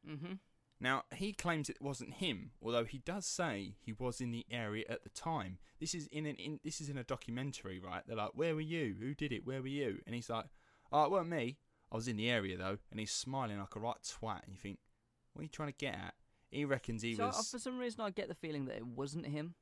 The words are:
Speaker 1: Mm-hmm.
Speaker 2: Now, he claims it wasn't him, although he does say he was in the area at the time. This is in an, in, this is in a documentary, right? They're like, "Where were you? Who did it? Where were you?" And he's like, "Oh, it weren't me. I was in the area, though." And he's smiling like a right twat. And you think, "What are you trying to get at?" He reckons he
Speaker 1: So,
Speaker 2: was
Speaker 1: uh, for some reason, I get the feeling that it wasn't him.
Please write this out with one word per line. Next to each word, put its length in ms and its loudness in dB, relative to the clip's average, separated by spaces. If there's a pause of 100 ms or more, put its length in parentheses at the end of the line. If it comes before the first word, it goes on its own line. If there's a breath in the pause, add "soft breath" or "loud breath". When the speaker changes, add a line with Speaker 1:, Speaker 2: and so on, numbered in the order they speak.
Speaker 1:
Mm-hmm. 260 -4 (460)
Speaker 2:
Now, 260 2 (100)
he 160 -2
claims 380 0
it 120 -8
wasn't 340 -4
him, 360 -2 (100)
although 220 6
he 140 -4
does 280 -4
say 540 0
he 140 -6
was 260 0
in 120 0
the 200 -4
area 380 0
at 140 -4
the 60 -12
time. 500 -2 (200 soft breath)
This 160 -2
is 120 -4
in 180 -4
an, 100 -2
in, 280 -4
this 180 -4
is 80 -4
in 80 -2
a 80 -4
documentary, 760 -4
right? 260 -6
They're 120 -4
like, 180 0
"Where 180 4
were 80 2
you? 380 0
Who 140 -2
did 180 0
it? 140 -2
Where 160 -2
were 60 -2
you?" 380 2
And 80 -4
he's 160 -4
like, 160 0 (460 soft breath)
"Oh, 140 10
it 60 6
weren't 180 6
me. 280 2 (320 soft breath)
I 60 -4
was 140 0
in 80 2
the 120 6
area, 280 4
though." 220 0 (120)
And 80 -4
he's 140 -2
smiling 460 0
like 180 -6
a 20 -4
right 240 -2
twat. 400 -4
And 80 -12
you 80 -12
think, 200 -6 (520)
"What 80 -12
are 40 -4
you 60 -8
trying 220 -4
to 60 -10
get 180 0
at?" 200 -6 (360 soft breath)
He 140 2
reckons 360 2
he 140 2
Speaker 1:
So, 120 4
Speaker 2:
was 120 2
Speaker 1:
uh, 40 2
for 160 -2
some 180 -2
reason, 240 -2
I 80 2
get 180 -2
the 80 -4
feeling 300 -2
that 100 -2
it 100 -4
wasn't 420 -2
him. 340 -2